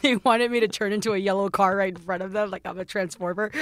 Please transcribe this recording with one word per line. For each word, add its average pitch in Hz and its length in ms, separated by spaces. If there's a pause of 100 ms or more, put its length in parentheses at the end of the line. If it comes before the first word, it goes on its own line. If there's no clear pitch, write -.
they 262 140
wanted 240 340
me 240 120
to 220 60
turn 208 260
into 214 200
a 196 40
yellow 196 340
car 190 240
right 190 200
in 175 60
front 180 220
of 190 80
them, 208 180
like 190 160
I'm 180 140
a 185 40
transformer. 185 680 (100)